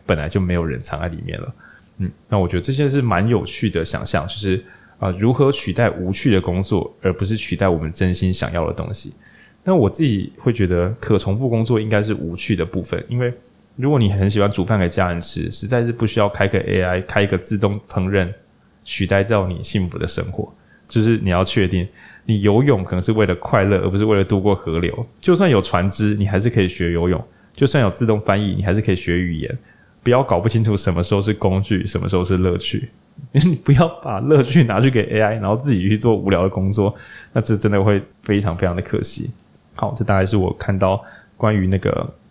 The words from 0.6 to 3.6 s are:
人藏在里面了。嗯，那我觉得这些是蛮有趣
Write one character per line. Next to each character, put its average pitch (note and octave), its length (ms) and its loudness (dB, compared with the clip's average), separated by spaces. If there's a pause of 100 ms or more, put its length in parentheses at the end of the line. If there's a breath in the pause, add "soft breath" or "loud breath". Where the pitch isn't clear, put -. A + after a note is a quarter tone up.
人 C2 180 -6
藏 D2 180 -10
在 E2+ 80 -6
里 E2 160 -10
面 E2 160 -10
了。 - 140 -12 (440 loud breath)
嗯， F#2+ 120 -4 (180)
那 G#2 100 2
我 F2+ 80 2
觉 F2+ 100 -2
得 E2+ 40 -2
这 C3+ 120 -4
些 C#3 160 0
是 C#3 120 0
蛮 G#2 260 2
有 G#2+ 180 0
趣 - 260 -4